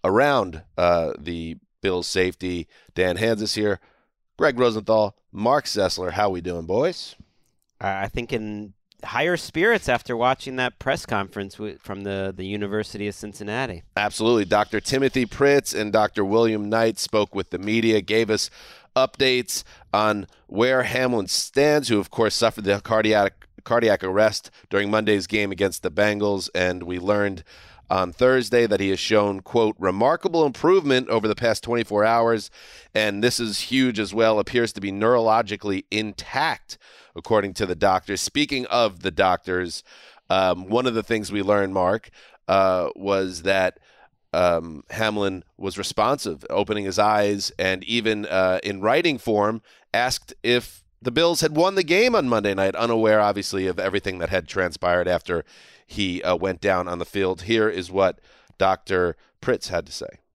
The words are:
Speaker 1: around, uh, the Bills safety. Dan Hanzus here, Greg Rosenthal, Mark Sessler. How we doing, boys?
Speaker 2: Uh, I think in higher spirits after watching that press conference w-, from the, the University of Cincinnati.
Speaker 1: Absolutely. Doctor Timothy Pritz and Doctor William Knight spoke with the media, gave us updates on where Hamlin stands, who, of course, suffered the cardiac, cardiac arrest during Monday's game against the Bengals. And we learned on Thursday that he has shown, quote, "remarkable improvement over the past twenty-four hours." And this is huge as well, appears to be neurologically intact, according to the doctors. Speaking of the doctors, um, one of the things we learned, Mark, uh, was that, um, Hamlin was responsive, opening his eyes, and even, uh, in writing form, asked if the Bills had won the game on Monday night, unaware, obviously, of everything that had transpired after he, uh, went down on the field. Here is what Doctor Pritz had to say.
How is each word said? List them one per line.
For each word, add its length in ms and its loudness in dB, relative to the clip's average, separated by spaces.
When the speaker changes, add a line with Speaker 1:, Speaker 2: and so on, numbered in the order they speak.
Speaker 1:
around, 580 2
uh, 400 2
the 380 -10
Bills 240 -2
safety. 600 -2
Dan 220 0
Hanzus 380 -2
here, 260 -2
Greg 200 2
Rosenthal, 580 2
Mark 320 2
Sessler. 480 -2
How 180 2
we 100 -4
doing, 260 -6
boys? 500 -2
Speaker 2:
Uh, 40 -4
I 220 -4
think 240 -8
in 400 -8
higher 320 -2
spirits 520 -2
after 280 -2
watching 400 -2
that 240 -4
press 260 -4
conference 480 -6
w-, 240 -12
from 240 -12
the, 320 -6
the 120 -10
University 600 -6
of 80 -6
Cincinnati. 680 -8
Speaker 1:
Absolutely. 500 2
Doctor 340 2
Timothy 440 0
Pritz 540 2
and 140 -2
Doctor 320 2
William 440 2
Knight 300 2
spoke 340 -2
with 180 -6
the 80 -6
media, 420 2
gave 280 0
us 220 -2
updates 680 0
on 320 2
where 340 2
Hamlin 460 0
stands, 600 2
who, 120 4
of 100 -8
course, 240 0
suffered 300 0
the 160 2
cardiac, 680 2
cardiac 400 2
arrest 480 0
during 220 0
Monday's 380 2
game 240 0
against 320 -2
the 80 -2
Bengals. 600 0
And 300 0
we 160 -6
learned 460 0
on 240 0
Thursday 540 2
that 140 0
he 100 0
has 80 0
shown, 420 2
quote, 380 0
"remarkable 680 2
improvement 640 2
over 200 0
the 80 0
past 260 0
twenty-four 420 0
hours." 460 2
And 300 0
this 160 2
is 220 -4
huge 400 0
as 120 -4
well, 280 4
appears 320 -2
to 80 -12
be 100 -4
neurologically 1000 0
intact, 840 -6
according 380 0
to 120 -2
the 80 -2
doctors. 460 0
Speaking 460 -4
of 340 0
the 100 -2
doctors, 720 0
um, 400 2
one 180 2
of 80 0
the 80 0
things 300 -4
we 100 -2
learned, 300 2
Mark, 380 0
uh, 480 2
was 480 -2
that, 360 0
um, 560 0
Hamlin 520 -2
was 220 -8
responsive, 720 -2
opening 340 0
his 140 -2
eyes, 600 2
and 260 -2
even, 420 -2
uh, 360 2
in 200 -6
writing 340 2
form, 460 0
asked 480 -2
if 420 -2
the 100 -4
Bills 300 2
had 160 0
won 180 2
the 80 0
game 320 2
on 140 0
Monday 240 0
night, 220 0
unaware, 460 2
obviously, 460 0
of 120 -2
everything 400 -4
that 100 -4
had 180 -2
transpired 600 -2
after 360 -2
he, 360 -4
uh, 140 0
went 240 -4
down 260 0
on 120 -6
the 80 -6
field. 360 -2
Here 260 2
is 220 -6
what 300 0
Doctor 580 0
Pritz 280 -2
had 180 -4
to 60 -18
say. 280 -12